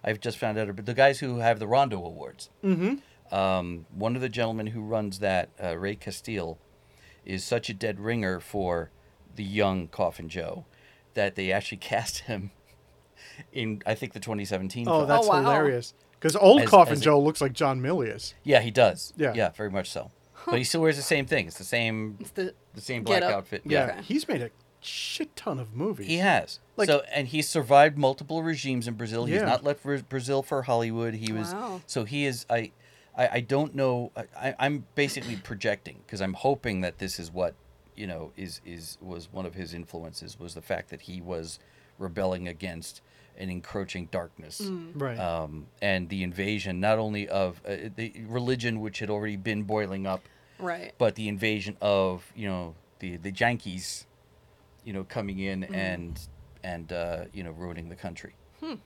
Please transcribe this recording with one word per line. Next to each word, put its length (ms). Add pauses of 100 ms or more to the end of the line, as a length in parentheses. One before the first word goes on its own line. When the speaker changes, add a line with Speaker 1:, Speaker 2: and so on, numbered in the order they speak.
Speaker 1:
I've 160
just 200
found 180
out, 140
are 20
the 220
guys 240
who 220
have 180
the 80
Rondo 360
Awards. 460 (160)
Speaker 2:
Mm-hmm. 720
Speaker 1:
Um, 500 (100)
one 220
of 60
the 80
gentlemen 380
who 120
runs 380
that, 320 (120)
uh, 140
Ray 200
Castile, 640 (680)
is 180
such 240
a 60
dead 260
ringer 400
for 500 (460)
the 80
young 440
Coffin 420
Joe 340 (480)
that 220
they 180
actually 260
<laughs> 140
cast 280
him 300 (1000)
in, 340
I 80
think, 180
the 80
twenty 240
seventeen 440
Speaker 2:
Oh, 120
Speaker 1:
film. 80
Speaker 2:
that's 180
Speaker 3:
Oh, 40
wow. 120
Speaker 2:
hilarious. 520 (260)
'Cause 160
old 260
Speaker 1:
As, 60
Speaker 2:
Coffin 260
Speaker 1:
as 60
a 40
Speaker 2:
Joe 160
looks 200
like 140
John 260
Milius. 540 (100)
Speaker 1:
Yeah, 160
he 100
does. 460
Speaker 2:
Yeah. 180
Speaker 1:
Yeah, 160
very 200
much 200
so. 200 (360)
But 120
he 60
still 180
wears 140
the 60
same 240
thing. 200
It's 120
the 60
same, 560
Speaker 3:
It's 100
the 240 (200)
Speaker 1:
the 60
same 240
Speaker 3:
get 160
Speaker 1:
black 100
Speaker 3:
up. 80
Speaker 1:
outfit. 260
Speaker 2:
Yeah. 220
Speaker 1:
Yeah. 60
Speaker 3:
Okay. 100
Speaker 2:
He's 260
made 140
a 80 (320)
shit 540
ton 220
of 160
movies. 320
Speaker 1:
He 120
has. 420 (160)
Speaker 2:
Like 120
Speaker 1:
So, 140 (100)
and 160
he's 200
survived 500
multiple 440
regimes 440
in 80
Brazil. 320
He's 100
Speaker 2:
Yeah. 100
Speaker 1:
not 180
left 180
Bra-, 260
Brazil 340
for 200
Hollywood. 520
He 180
was, 220
Speaker 3:
Wow. 320
Speaker 1:
so 180
he 220
is, 240
I, 220 (440)
I, 120
I 120
don't 340
know. 420
I, 80 (240)
I, 100
I'm 260 (100)
basically 420
projecting 680
'cause 160
I'm 120
hoping 480
that 160
this 200
is 120
what, 240 (420)
you 100
know, 300
is, 280
is, 380
was 300
one 140
of 80
his 200
influences, 640
was 160
the 80
fact 280
that 120
he 180
was 380 (400)
rebelling 500
against 520 (360)
an 140
encroaching 600
darkness. 520
Speaker 3:
Mm. 380
Speaker 2:
Right. 180
Speaker 1:
Um, 480 (160)
and 280
the 120
invasion, 580
not 180
only 300
of, 380
uh, 100 (180)
the 180 (140)
religion, 540
which 180
had 120
already 260
been 260
boiling 440
up, 160 (360)
Speaker 3:
Right. 400
Speaker 1:
but 160
the 140
invasion 520
of, 540
you 140
know, 260 (240)
the, 180
the 140
Yankees, 760 (800)
you 80
know, 120
coming 340
in 240
Speaker 3:
Mm. 120
Speaker 1:
and, 460 (420)
and, 300
uh, 400
you 100
know, 100
ruining 360
the 80
country. 380 (280)
Speaker 3:
Hmm. 120 (120)